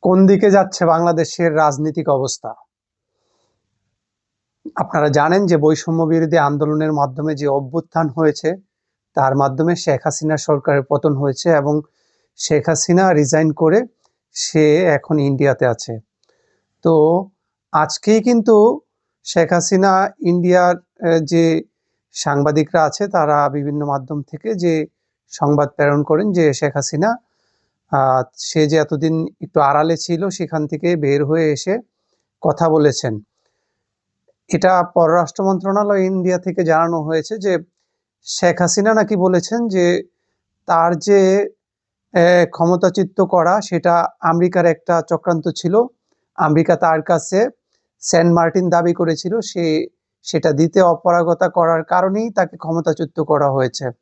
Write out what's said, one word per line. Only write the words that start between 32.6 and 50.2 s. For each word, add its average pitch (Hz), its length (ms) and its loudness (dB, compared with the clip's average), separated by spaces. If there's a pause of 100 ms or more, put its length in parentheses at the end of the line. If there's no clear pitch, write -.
বলেছেন। 143 520 0 (1300)
এটা 185 340 2 (120)
পররাষ্ট্র 170 500 0
মন্ত্রণালয় 196 560 0
ইন্ডিয়া 185 380 -2
থেকে 185 260 -4
জানানো 165 380 0
হয়েছে 160 360 -6
যে 185 200 -2 (640)
শেখ - 380 -2
হাসিনা 202 340 0
নাকি 214 220 0
বলেছেন 185 520 0
যে 180 340 0 (640)
তার 170 320 0
যে, 196 500 2 (640)
আহ, 175 360 4
ক্ষমতাচ্যুত 180 720 0
করা 185 400 2
সেটা 170 480 0 (120)
আমেরিকার 175 460 0
একটা 165 420 0
চক্রান্ত 165 480 -2
ছিল। 190 260 0 (520)
আমেরিকা 160 420 2
তার 160 260 0
কাছে 185 460 0 (520)
সেন্ট 170 320 2
মার্টিন 170 380 2
দাবি 170 220 2
করেছিল, 175 480 -4
সে 165 460 -4 (360)